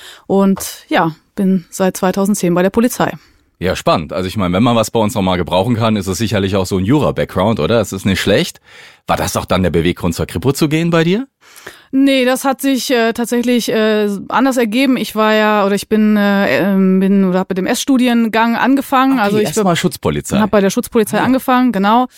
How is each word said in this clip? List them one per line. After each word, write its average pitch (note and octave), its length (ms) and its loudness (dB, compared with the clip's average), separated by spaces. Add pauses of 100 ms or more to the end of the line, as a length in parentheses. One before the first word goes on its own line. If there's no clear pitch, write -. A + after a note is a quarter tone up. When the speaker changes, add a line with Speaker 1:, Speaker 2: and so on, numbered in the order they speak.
(260)
Speaker 1:
Und G3 640 0
ja, E3+ 260 0 (200)
bin F#3+ 340 0
seit F#3 300 -2
zweitausendzehn G3 560 0
bei F3+ 80 2
der F#3+ 80 2
Polizei. A3+ 420 0 (460)
Speaker 2:
Ja, F2 180 -2
spannend. E2+ 360 -2
Also F#2 140 -4
ich F#2 100 -8
meine, F2+ 180 0
wenn G2 100 2
man A#2+ 100 2
was A2+ 160 0
bei A#2 80 -2
uns G#2+ 160 0
nochmal F#2 240 0
gebrauchen F#2 380 0
kann, A2 180 0
ist F#2+ 140 -4
es F#2 100 -4
sicherlich G2+ 380 0
auch F#2+ 100 0
so G2 120 -2
ein F#2+ 60 0
Jura-Background, G2 760 0
oder? F2 160 0
Das G#2+ 160 0
ist G2 120 -8
nicht F#2+ 160 0
schlecht. A#2+ 400 0 (460)
War D#2 100 0
das D#2 200 -6
auch F2+ 80 -2
dann F#2 180 0
der F2 80 2
Beweggrund, E2+ 460 0
zur D#2+ 100 -4
Kripo A2 240 -2
zu D3 180 -2
gehen D#3+ 220 -2
bei E3 140 2
dir? G#3 240 0 (640)
Speaker 1:
Nee, C4+ 320 2
das B3+ 200 0
hat C4+ 160 -2
sich, C4+ 300 -2
äh, A3+ 220 2
tatsächlich, A#3+ 580 -2
äh, G#3+ 380 0 (180)
anders B3+ 300 0
ergeben. B3+ 400 0
Ich - 180 -6
war G#3+ 180 2
ja, G#3+ 320 2
oder G3+ 120 0
ich - 120 -8
bin, G#3+ 280 2
äh, G3+ 560 2
ähm, F#3+ 260 2
bin G3 260 2
oder F#3 140 0
hab F#3+ 120 -4
mit F#3+ 80 -4
dem F#3 80 -4
S-Studiengang A#3 880 0
angefangen. C4+ 560 0
Speaker 2:
Okay, B3 100 0
Speaker 1:
Also G#3 160 0
ich G#3+ 60 2
Speaker 2:
erst F#3+ 180 -2
mal F3+ 140 2
Schutzpolizei. - 640 -2
Speaker 1:
hab G#3 100 0
bei G#3+ 100 4
der F#3+ 100 2
Schutzpolizei G#3+ 480 -2
Speaker 2:
Ja. - 40 0
Speaker 1:
angefangen, B3+ 480 2
genau. G#3+ 480 2